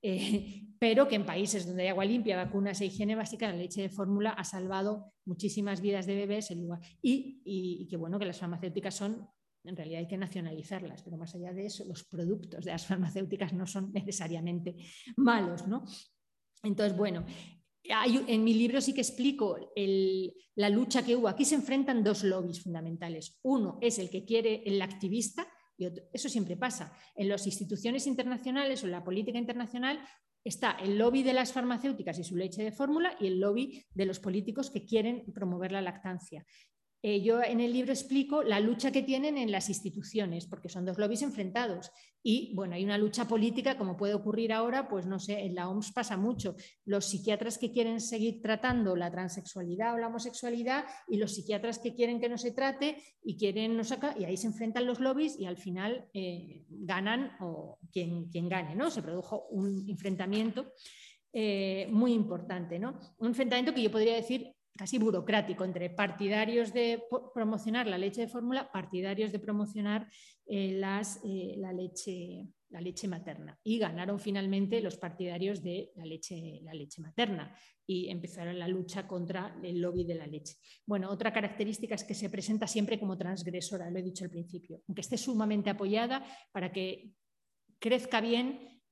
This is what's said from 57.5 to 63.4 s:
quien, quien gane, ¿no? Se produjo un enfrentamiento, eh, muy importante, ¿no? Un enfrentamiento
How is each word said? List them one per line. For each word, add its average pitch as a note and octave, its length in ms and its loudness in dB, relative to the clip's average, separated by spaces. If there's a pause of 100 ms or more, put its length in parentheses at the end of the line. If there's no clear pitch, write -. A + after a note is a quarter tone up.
quien, E3+ 360 -2
quien E3+ 240 -2
gane, E3+ 260 -2
¿no? D4+ 160 0
Se A#3 100 -4
produjo F3 500 -6
un G3 380 -2
enfrentamiento, G3+ 840 -2 (580)
eh, G3 580 0
muy A3+ 220 6
importante, F3+ 680 0
¿no? G3 200 -6 (200)
Un A3 80 2
enfrentamiento B3 460 2